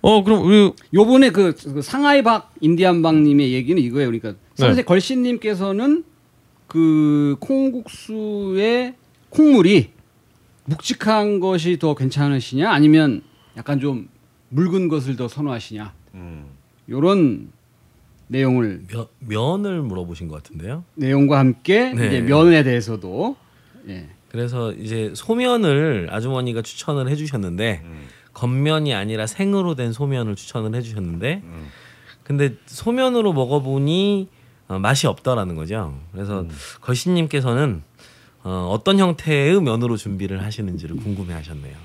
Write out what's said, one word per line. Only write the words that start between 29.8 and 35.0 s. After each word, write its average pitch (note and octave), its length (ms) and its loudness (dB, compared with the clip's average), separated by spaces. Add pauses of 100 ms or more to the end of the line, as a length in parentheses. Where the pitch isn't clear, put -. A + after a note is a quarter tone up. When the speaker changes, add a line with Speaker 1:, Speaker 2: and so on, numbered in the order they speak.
Speaker 4:
소면을 A#2+ 440 -4
추천을 A2 400 -8
해주셨는데, A2+ 680 -6
Speaker 3:
음. E2 220 -16 (580)
Speaker 4:
근데 C#3 300 -2 (140)
소면으로 A#3+ 640 0
먹어보니, C#3+ 960 0 (400)
어, F#2+ 100 -6
맛이 A#2 300 0